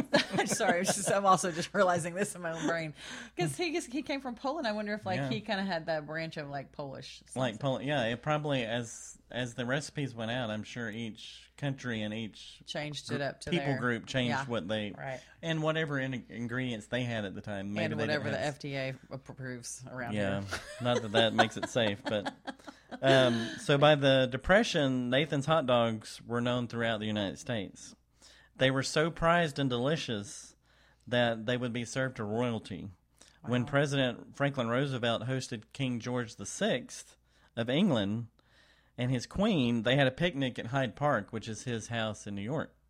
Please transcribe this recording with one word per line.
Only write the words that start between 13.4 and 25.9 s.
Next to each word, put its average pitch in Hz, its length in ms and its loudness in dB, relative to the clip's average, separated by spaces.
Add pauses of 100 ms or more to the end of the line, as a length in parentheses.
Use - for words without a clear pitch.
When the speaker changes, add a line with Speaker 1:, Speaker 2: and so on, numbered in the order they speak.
Speaker 1:
to - 80 -8
Speaker 2:
people 147 160 0
Speaker 1:
their 135 120 2
Speaker 2:
group 120 280 0
changed 131 240 0
Speaker 1:
Yeah. 139 160 0
Speaker 2:
what 113 220 -2
they, 104 280 -2
Speaker 1:
Right. 131 240 -8 (220)
Speaker 2:
and 160 200 0
whatever 156 380 0
in-, 131 300 -4
ingredients 120 560 -4
they 123 160 -2
had 117 220 -2
at 92 100 -6
the 98 60 -10
time. 101 340 -6
Maybe 107 100 0
Speaker 1:
And 110 160 -2
Speaker 2:
they 110 60 0
didn't 151 160 0
Speaker 1:
whatever - 80 -4
the - 80 -2
Speaker 2:
have 143 160 -2
Speaker 1:
F - 60 -16
D 139 140 -8
A 131 200 -4 (160)
approves 127 720 -10 (100)
around 123 220 -6
Speaker 2:
Yeah. 98 260 0
Speaker 1:
here. 95 180 -6 (220)
Speaker 2:
Not 120 220 2
that 107 100 -6
that 110 220 6
makes 113 220 2
it - 120 -6
safe, 107 340 2
Speaker 1:
<laughs> - 20 -10
Speaker 2:
but, 104 280 -2 (680)
um, 127 460 6 (120)
so 143 180 4
by 147 160 8
the 135 360 6
Depression, 131 800 4
Nathan's 139 360 2
hot 160 200 4
dogs 117 600 2